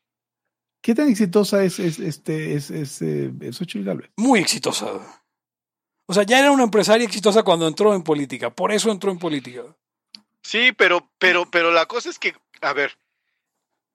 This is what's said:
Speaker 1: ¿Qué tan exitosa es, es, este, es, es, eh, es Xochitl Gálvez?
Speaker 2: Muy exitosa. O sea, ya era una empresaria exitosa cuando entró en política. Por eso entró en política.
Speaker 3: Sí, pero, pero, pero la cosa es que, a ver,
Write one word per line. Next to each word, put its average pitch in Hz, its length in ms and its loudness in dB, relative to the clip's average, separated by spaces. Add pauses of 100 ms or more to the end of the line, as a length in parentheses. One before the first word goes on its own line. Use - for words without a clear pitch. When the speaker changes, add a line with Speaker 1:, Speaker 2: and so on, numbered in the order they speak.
(800)
Speaker 1:
¿Qué 233 140 0
tan 294 140 2
exitosa 202 540 2
es, 185 160 -2
es, 170 200 -2
este, 156 560 -6
es, 143 160 -6
es, 156 300 -10
eh, 73 400 -4
es 76 160 -12
Xochitl - 280 -10
Gálvez? - 300 -8
Speaker 2:
Muy 233 240 2
exitosa. 113 640 -4 (1040)
O 190 80 -8
sea, 202 100 2
ya 233 160 4
era 277 120 6
una 269 120 4
empresaria 214 420 4
exitosa 208 380 2
cuando 165 240 2
entró 202 260 2
en 185 100 -2
política. 135 480 -2
Por 185 200 -4
eso 214 200 0
entró 196 200 -4
en 180 80 -8
política. 127 440 -8 (800)
Speaker 3:
Sí, 240 280 0
pero, 175 380 2 (100)
pero, 180 320 2
pero 170 200 2
la 165 160 2
cosa 233 220 -8
es 339 100 -14
que, 180 140 -4 (280)
a 143 100 -2
ver, 139 260 -4 (960)